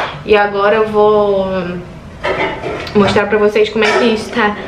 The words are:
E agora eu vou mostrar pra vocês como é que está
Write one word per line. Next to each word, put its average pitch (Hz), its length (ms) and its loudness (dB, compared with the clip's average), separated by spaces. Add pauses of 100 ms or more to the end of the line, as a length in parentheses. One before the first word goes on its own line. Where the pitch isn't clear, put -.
(240)
E 208 120 4
agora 202 400 2
eu 220 120 0
vou 208 600 2 (1500)
mostrar 202 320 2
pra 208 120 0
vocês 208 300 2
como 214 160 0
é 214 140 2
que 247 60 2 (100)
está 208 420 -2 (120)